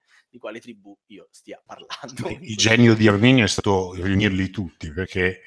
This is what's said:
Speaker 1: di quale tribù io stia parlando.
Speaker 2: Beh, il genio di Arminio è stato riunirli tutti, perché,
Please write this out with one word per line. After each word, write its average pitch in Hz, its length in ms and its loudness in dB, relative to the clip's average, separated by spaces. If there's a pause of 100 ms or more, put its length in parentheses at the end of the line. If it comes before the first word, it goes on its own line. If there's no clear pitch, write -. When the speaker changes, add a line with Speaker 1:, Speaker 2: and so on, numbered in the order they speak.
(300)
Speaker 1:
di 127 80 -20
quale 113 220 -14
tribù 101 360 -20 (120)
io 90 240 -20
stia - 340 -20
parlando. - 640 -16
Speaker 2:
Beh, 170 180 -12
il 110 100 -10
genio 113 380 4
di 110 140 4
Arminio 113 360 4
è 98 40 0
stato 92 460 -2
riunirli 95 580 -2
tutti, 82 400 -12
perché, 92 560 -4